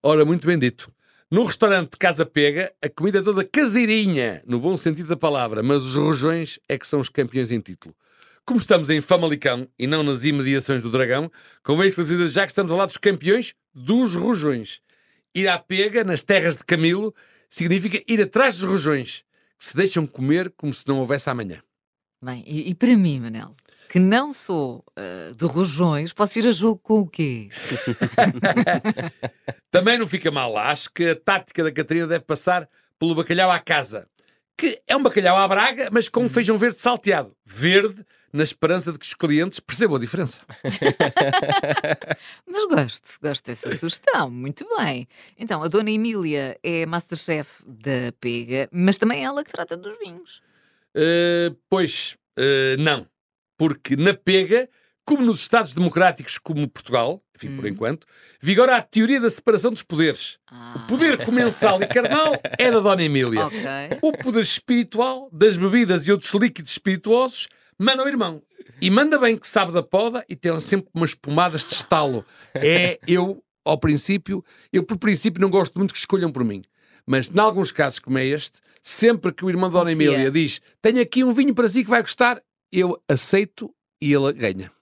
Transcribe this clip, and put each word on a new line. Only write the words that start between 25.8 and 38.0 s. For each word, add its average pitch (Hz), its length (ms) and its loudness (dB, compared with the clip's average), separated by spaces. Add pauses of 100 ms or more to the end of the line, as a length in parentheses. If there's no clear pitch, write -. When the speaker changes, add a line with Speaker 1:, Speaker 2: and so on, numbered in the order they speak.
Speaker 2:
posso 208 260 0
ir 226 80 2
a 247 40 6
jogo 202 320 2
com 220 180 4
o 190 60 0
quê? 123 420 -4
Speaker 1:
<laughs> 135 1080 -2 (1120)
Também 208 280 4
não 220 80 -2
fica 160 240 -2
mal. 127 260 -4
Acho 135 360 -4
que 170 180 -2
a 160 60 0
tática 185 460 -4
da 160 100 -2
Catarina 160 340 -2
deve 160 180 -4
passar 170 440 -4 (300)
pelo 165 160 0
bacalhau 175 360 0
à 175 80 0
casa, 117 480 -4 (500)
que 269 300 -4
é 262 100 2
um 285 60 0
bacalhau 185 340 2
à 196 100 4
Braga, 226 460 0
mas 226 160 0
com 240 140 0
Speaker 2:
Uhum. 247 60 0
Speaker 1:
feijão 226 300 0
verde 220 200 0
salteado. 190 560 -2 (100)
Verde, 185 600 0 (280)